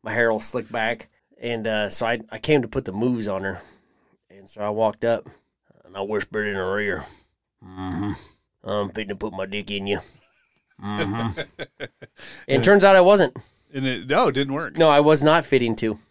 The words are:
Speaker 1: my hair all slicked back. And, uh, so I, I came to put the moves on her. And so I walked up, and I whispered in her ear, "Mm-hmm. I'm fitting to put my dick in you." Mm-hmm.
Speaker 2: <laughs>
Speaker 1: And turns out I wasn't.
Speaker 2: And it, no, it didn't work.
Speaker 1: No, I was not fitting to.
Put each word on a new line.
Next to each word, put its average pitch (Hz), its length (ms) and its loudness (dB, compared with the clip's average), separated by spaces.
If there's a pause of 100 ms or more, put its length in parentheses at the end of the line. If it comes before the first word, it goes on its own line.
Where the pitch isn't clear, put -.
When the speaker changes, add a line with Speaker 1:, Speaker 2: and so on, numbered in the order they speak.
Speaker 1:
my 104 100 -10
hair 117 180 2
all 107 80 -2
slicked 113 320 -8
back. 113 380 -6 (320)
And, 117 260 -6
uh, 107 220 -2
so - 160 -4
I, 117 160 -4 (100)
I 110 60 -14
came 147 240 2
to 120 60 -6
put - 180 -8
the 92 80 -8
moves 113 340 -2
on 98 160 -6
her. 95 160 -6 (720)
And 98 200 -20
so 107 120 -14
I 104 80 -4
walked 107 340 -2
up, 117 240 -2 (580)
and 92 120 -18
I 98 40 -8
whispered 104 460 -6
in 101 80 -6
her 95 240 -4
ear, 92 240 -6 (600)
"Mm-hmm. 92 480 -8 (520)
I'm 101 260 -4
fitting 104 200 -8
to 101 60 -6
put 98 180 -10
my 95 120 -6
dick 101 260 -10
in 98 160 -8
you." 101 120 -2 (840)
Mm-hmm. 104 640 -6
Speaker 2:
<laughs> - 1000 -18
Speaker 1:
And 135 160 2
turns 196 200 8
out 196 120 8
I 185 60 8
wasn't. 185 340 6 (380)
Speaker 2:
And 135 120 -4
it, 127 220 -4
no, 165 200 2
it 135 60 0
didn't 135 200 -2
work. 151 240 -8
Speaker 1:
No, 160 120 6
I 147 100 6
was 151 240 4
not 156 220 4
fitting 120 320 0
to. 110 200 -4 (120)